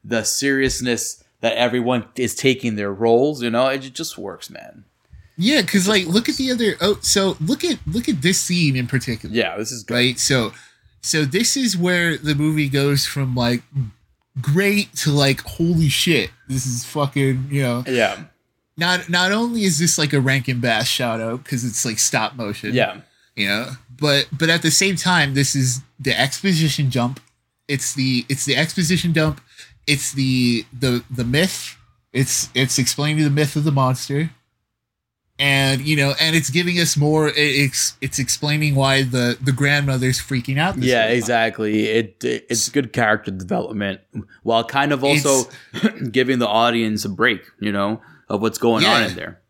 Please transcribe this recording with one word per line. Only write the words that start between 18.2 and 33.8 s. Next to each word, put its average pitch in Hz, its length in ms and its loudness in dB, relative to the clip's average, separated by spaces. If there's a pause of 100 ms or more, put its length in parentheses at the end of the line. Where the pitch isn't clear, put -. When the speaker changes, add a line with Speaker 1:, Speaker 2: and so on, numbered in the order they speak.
Speaker 2:
Not, 175 320 0
not 180 220 2
only 233 320 0
is 160 160 2
this, 170 180 2
like, 151 160 0
a 139 80 4
Rankin 131 400 0
Bass 117 260 0
shout 117 320 -2
out 113 240 -6
'cause 127 220 -6
it's, 110 180 -4
like, 110 160 -4
stop 110 360 0
motion. 107 380 -6
Speaker 1:
Yeah. 101 280 0 (340)
Speaker 2:
You 101 120 -2
know, 110 240 -2 (320)
but, 143 240 2 (100)
but 160 120 0
at 170 140 0
the 165 60 2 (140)
same 190 140 0
time, 156 360 2
this 139 220 0
is 127 260 0 (160)
the 131 220 -4
exposition 151 680 0
dump. 123 320 -2 (480)
It's 139 240 -4
the, 131 340 0
it's 135 160 -4
the 131 140 0
exposition 165 560 0
dump. 156 260 0 (480)
It's 143 240 0
the, 127 540 2 (120)
the, 123 320 -2
the 123 140 -4
myth. 147 540 -2 (340)
It's, - 420 -2
it's 135 240 0
explaining 151 460 0
the 147 60 2
myth 143 260 0
of 147 80 0
the 156 80 2
monster. 139 600 -2 (1080)